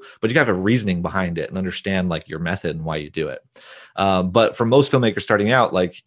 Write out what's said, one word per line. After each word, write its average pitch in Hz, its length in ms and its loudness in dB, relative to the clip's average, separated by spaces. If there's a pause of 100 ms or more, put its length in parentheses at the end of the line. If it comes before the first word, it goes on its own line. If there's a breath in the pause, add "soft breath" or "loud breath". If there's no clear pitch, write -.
(220 loud breath)
But 113 80 0
you 117 40 -2
gotta 139 180 4
have 92 60 0
a 92 40 -2
reasoning 101 400 0
behind 87 360 -4
it 80 120 -4
and 95 80 -10
understand, 92 520 -4
like, 80 200 -6
your 78 100 -10
method 85 360 -4
and 80 100 -10
why 78 120 -6
you 73 120 -8
do 78 200 -4
it. 64 120 -12 (540 loud breath)
Um, 92 340 2
but 107 260 2
for 120 100 0
most 135 260 4
filmmakers 113 320 2
starting 104 280 2
out, 127 220 4
like, 92 340 -2